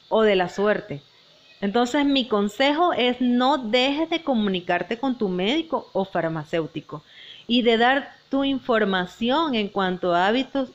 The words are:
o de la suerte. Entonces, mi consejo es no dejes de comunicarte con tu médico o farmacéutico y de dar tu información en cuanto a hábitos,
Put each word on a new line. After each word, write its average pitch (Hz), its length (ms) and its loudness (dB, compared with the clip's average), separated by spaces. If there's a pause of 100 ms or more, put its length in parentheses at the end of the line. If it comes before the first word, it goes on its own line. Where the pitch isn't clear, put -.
o 220 120 2
de 208 140 4
la 180 140 0
suerte. 196 520 -2 (600)
Entonces, 240 440 0
mi 269 220 2
consejo 269 640 2
es 247 300 0
no 254 380 2
dejes 262 500 0
de 330 140 -4
comunicarte 190 720 -2
con 254 200 -2
tu 208 120 -2
médico 226 640 -2
o 190 120 -2
farmacéutico 160 1000 -6 (440)
y 240 140 2
de 226 160 4
dar 262 380 0 (140)
tu 277 140 0
información 240 1120 0
en 214 140 0
cuanto 185 480 -2
a 180 120 2
hábitos, 262 480 -2